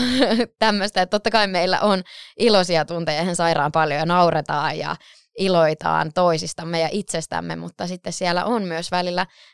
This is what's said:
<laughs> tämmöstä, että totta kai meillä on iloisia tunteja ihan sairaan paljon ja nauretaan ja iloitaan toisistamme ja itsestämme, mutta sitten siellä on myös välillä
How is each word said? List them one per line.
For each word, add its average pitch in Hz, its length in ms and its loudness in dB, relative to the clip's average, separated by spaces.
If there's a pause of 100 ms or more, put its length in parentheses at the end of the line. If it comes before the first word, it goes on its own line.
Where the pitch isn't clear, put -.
(240)
<laughs> 226 360 0
tämmöstä, 208 420 2
että 185 160 -2
totta 208 140 -2
kai 214 160 4
meillä 185 320 0
on 190 240 2 (360)
iloisia 180 460 4
tunteja 160 360 -4
ihan 175 140 -2
sairaan 160 360 2
paljon 151 280 2
ja 160 60 -2
nauretaan 156 720 2
ja 151 180 -4 (440)
iloitaan 160 760 2
toisistamme 170 640 0
ja 160 120 0
itsestämme, 170 640 -6
mutta 170 320 -10
sitten 180 260 -8
siellä 180 320 -2
on 226 180 -2
myös 170 280 -6
välillä 180 340 -2 (280)